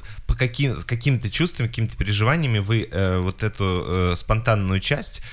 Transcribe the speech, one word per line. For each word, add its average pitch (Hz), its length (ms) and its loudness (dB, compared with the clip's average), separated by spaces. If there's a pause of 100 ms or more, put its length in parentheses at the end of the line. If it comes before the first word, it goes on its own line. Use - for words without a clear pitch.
(260)
по - 80 2
каким, 123 480 0
каким-то 120 480 0
чувствам, 143 380 0
какими-то 113 280 -4
переживаниями 110 640 2
вы, 104 300 0
э, 92 280 2
вот 92 240 -2
эту, 95 440 0
э, 90 300 2
спонтанную 104 640 2
часть, - 400 -2 (120)